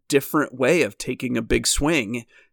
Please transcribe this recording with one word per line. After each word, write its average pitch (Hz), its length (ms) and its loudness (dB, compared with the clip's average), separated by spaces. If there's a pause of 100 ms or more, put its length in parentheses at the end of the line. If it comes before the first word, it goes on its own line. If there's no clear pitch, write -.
different 139 440 2
way 131 300 4
of 104 140 -4
taking 123 400 -4
a 117 40 -2
big 120 240 0
swing 123 600 -2 (280)